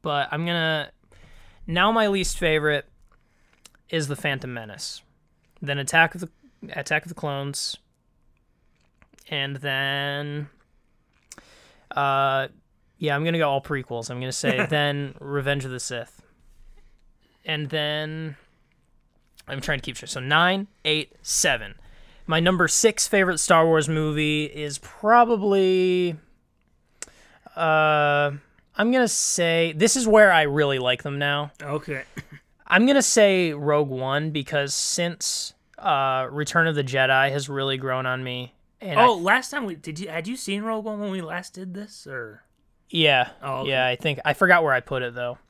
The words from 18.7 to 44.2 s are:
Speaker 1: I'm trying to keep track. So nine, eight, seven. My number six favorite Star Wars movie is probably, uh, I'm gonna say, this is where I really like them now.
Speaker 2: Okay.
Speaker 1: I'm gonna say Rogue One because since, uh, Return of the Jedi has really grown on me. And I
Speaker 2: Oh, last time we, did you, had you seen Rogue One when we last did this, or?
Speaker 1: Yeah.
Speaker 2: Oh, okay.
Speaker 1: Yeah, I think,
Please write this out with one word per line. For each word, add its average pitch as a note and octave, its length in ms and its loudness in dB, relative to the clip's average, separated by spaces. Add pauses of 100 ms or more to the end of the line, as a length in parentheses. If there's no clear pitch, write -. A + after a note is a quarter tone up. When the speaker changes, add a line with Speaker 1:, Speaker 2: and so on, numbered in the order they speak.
Speaker 1:
I'm C3+ 140 -8
trying C#3+ 160 -4
to B2+ 40 -10
keep B2 140 -12
track. - 140 -16
So C3+ 100 -8
nine, F3 460 2 (180)
eight, D#3 380 -2
seven. A2 520 -2 (520)
My E3 140 2
number F3 280 2
six - 400 2
favorite F#3 300 2
Star E3 280 6
Wars D#3 220 4
movie D3+ 560 0
is D3 340 -8
probably, F#3+ 1400 2 (1400)
uh, D3+ 720 4 (460)
I'm A3 140 2
gonna B3+ 180 4
say, E3 680 0
this A3 200 2
is B3 120 -2
where G#3+ 240 10
I D#3+ 100 6
really C#3+ 360 2
like B2+ 240 0
them C#3 160 -6
now. C#3+ 340 -2 (100)
Speaker 2:
Okay. C#3+ 400 -8 (640)
Speaker 1:
I'm G3 200 4
gonna C#4 160 4
say F#3+ 500 4
Rogue D3 380 0
One C3+ 400 -2
because C#3 440 -4
since, - 800 -4 (240)
uh, C3+ 520 0
Return D3+ 360 0
of D#3+ 80 0
the C#3+ 100 0
Jedi C3 460 4
has C#3 180 -4
really C3+ 280 -2
grown C3 300 -4
on B2+ 180 -4
me. B2 300 -10 (260)
And F3+ 180 -2
I A#3+ 80 8
Speaker 2:
Oh, A#3 80 6
last G3+ 360 0
time C#4 160 -6
we, F3 100 -8
did D3+ 220 -12
you, F#3+ 100 -10
had E3 180 -8
you B3 100 -8
seen G3+ 260 -6
Rogue A3 220 -6
One G#3+ 160 -8
when G#3 100 -6
we F#3+ 120 -6
last E3+ 320 -10
did F#3 200 -14
this, G#3 320 -16
or? A#2 360 -14 (480)
Speaker 1:
Yeah. C#3+ 400 4 (120)
Speaker 2:
Oh, C3+ 200 -6
okay. C#3 80 -4
Speaker 1:
Yeah, B2+ 160 2
I B2 100 -2
think, C#3+ 280 -4